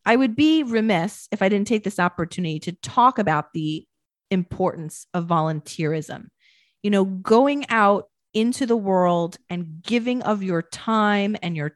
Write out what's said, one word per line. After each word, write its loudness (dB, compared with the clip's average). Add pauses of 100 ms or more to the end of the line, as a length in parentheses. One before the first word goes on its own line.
I 4
would 2
be 4
remiss -2
if -4
I 4
didn't 0
take 0
this -6
opportunity -2
to -8
talk 2
about 0
the -6 (440)
importance -4
of -2
volunteerism. -2 (560)
You 0
know, 4
going 2
out 2 (260)
into 0
the 2
world 2 (100)
and -8
giving -2
of -2
your -2
time 0
and -6
your -4